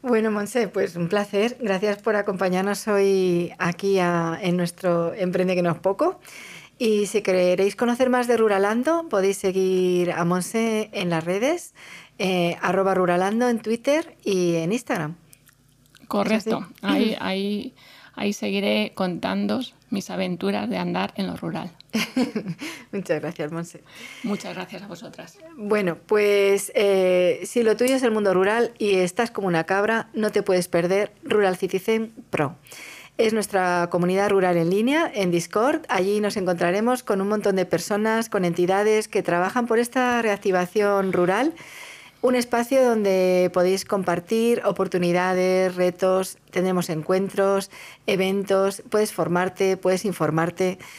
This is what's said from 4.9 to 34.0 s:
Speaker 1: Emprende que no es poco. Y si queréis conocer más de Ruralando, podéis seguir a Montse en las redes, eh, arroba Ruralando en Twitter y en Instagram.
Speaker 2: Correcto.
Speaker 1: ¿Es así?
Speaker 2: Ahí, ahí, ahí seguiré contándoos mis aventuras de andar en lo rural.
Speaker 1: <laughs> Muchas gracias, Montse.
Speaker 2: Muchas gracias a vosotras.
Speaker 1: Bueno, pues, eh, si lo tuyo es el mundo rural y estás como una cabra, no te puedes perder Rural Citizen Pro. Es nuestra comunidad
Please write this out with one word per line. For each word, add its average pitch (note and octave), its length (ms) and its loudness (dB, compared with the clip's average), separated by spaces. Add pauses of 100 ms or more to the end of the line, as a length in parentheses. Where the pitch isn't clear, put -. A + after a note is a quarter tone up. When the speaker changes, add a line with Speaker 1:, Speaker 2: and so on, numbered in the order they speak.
Speaker 1:
Emprende F#3 400 0
que F3+ 80 0
no E3+ 80 0
es - 80 -4
poco. D4 400 0 (580)
Y G#3+ 300 2
si G3+ 160 -2
queréis F#3 520 2
conocer A#3+ 360 2
más B3 160 2
de A#3 100 2
Ruralando, A3+ 720 2
podéis G3 280 2
seguir F#3 760 2
a E3+ 140 -2
Montse G#3+ 680 -2
en F#3+ 160 -4
las D#3+ 140 0
redes, A3 500 -2 (460)
eh, F3+ 420 0
arroba F#3+ 320 2
Ruralando F#3 560 2
en A3+ 120 0
Twitter C#4 640 -2
y F3+ 340 0
en E3 160 0
Instagram. F3 420 -4 (920)
Speaker 2:
Correcto. G#3+ 520 0
Speaker 1:
¿Es - 240 -14
así? G3+ 120 0
Speaker 2:
Ahí, A#3 240 2
ahí, G3 540 -4 (420)
ahí G#3 180 -2
seguiré G#3 640 -2
contándoos G3 800 -4 (140)
mis G3 200 -6
aventuras F#3+ 600 -4
de F#3+ 80 -4
andar F3+ 380 -4
en F#3+ 120 -4
lo F3+ 100 -8
rural. E3 340 -8 (220)
Speaker 1:
<laughs> A3 1000 -6
Muchas F3 300 -4
gracias, D3+ 300 -8
Montse. E3 320 -12 (400)
Speaker 2:
Muchas G3+ 300 -6
gracias F3+ 300 -12
a G3+ 40 -16
vosotras. F3 500 -18 (180)
Speaker 1:
Bueno, G#3 500 -2
pues, G3+ 680 2
eh, F#3 680 4
si A#3+ 180 0
lo G#3+ 140 4
tuyo B3+ 180 2
es C4 80 0
el A#3 80 2
mundo G#3 220 2
rural A3 440 2
y G3+ 180 2
estás F#3 360 0
como G3 160 -4
una E3 180 0
cabra, G#3 480 0
no G#3+ 180 -2
te G#3 120 0
puedes F#3 240 2
perder F#3 440 0 (120)
Rural G3+ 340 2
Citizen A3 560 -2 (160)
Pro. D3+ 280 -2 (600)
Es A3 160 2
nuestra F#3 560 0
comunidad F#3 400 2